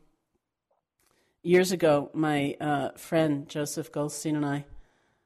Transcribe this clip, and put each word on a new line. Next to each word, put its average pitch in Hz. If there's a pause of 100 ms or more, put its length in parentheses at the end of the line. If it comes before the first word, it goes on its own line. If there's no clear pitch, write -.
(1400)
years 180
ago, 156
my, 147
uh, 143
friend 156
Joseph 151
Goldstein 147
and 147
I, 143 (600)